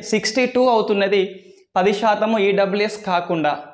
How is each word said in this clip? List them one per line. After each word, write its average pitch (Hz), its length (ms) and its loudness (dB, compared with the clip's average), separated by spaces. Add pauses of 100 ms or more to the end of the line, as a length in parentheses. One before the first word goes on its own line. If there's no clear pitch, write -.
(120)
సిక్స్టీ 220 340 0 (100)
టూ 247 80 4 (120)
అవుతున్నది, 202 480 2 (560)
పది 196 220 2
శాతము 214 380 0 (100)
ఈడబ్ల్యూఎస్ 202 500 0 (100)
కాకుండా. 175 440 0 (200)